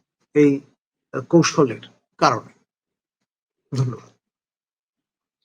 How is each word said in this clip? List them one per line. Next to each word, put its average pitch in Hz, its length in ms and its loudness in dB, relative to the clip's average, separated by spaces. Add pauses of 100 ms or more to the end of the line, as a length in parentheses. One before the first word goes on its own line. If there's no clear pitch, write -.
(340)
এই 143 260 2 (720)
কৌশলের 143 520 0 (360)
কারণে। 127 360 -2 (1200)
ধন্যবাদ। 123 340 -6 (1400)